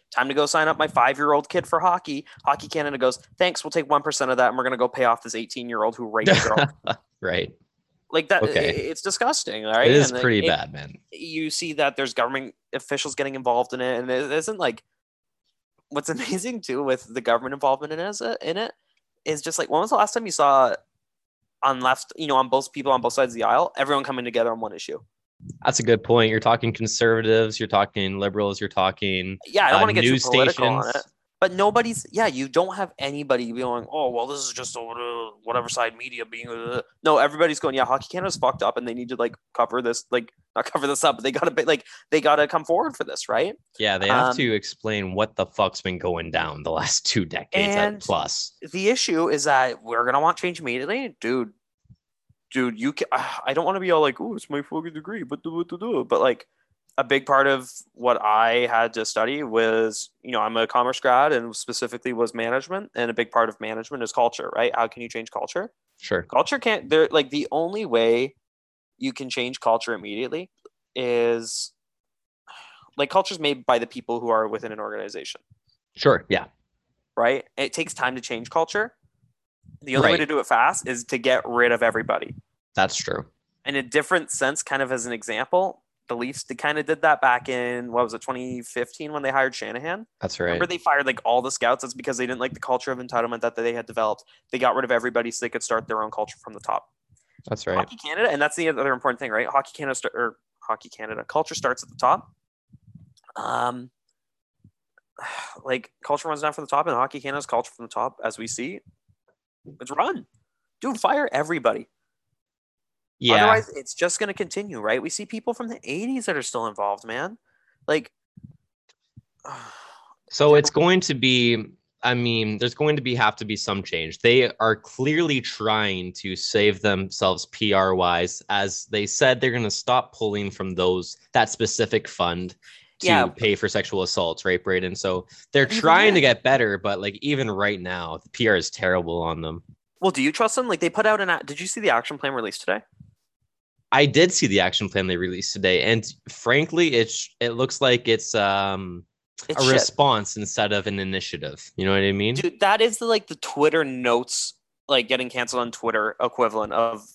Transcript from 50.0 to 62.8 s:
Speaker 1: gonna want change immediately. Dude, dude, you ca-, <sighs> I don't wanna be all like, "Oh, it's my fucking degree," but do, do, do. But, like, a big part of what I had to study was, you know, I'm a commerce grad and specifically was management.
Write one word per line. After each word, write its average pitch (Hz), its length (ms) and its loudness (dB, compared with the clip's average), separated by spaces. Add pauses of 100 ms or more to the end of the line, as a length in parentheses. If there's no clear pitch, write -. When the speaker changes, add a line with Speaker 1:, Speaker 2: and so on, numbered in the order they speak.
Speaker 1:
gonna 127 160 2
want 165 160 2
change 175 240 -6
immediately. 160 640 -6
Dude, 117 320 -2 (960)
dude, 123 260 -2
you 127 140 -4
ca-, - 220 -4
<sighs> - 320 -4
I 135 80 0
don't 160 100 0
wanna 190 160 -2
be 185 120 0
all 160 100 6
like, 139 180 2
"Oh, 214 160 -6
it's - 140 -14
my 143 120 -6
fucking 160 320 -10
degree," 175 300 -12
but 139 180 -10
do, 165 220 -6
do, 175 140 -12
do. 190 260 -2
But, - 160 2
like, 120 280 0 (500)
a 135 60 2
big 139 220 0
part 139 220 4
of 131 240 0 (220)
what 120 280 2
I 113 460 4
had 117 280 2
to 110 100 -4
study 127 360 -2
was, 113 680 0 (120)
you 127 100 -14
know, 113 100 0
I'm 110 160 -2
a 113 100 2
commerce 127 320 0
grad 135 320 4
and 117 240 -2
specifically 120 560 -6
was 117 220 0
management. 131 600 -4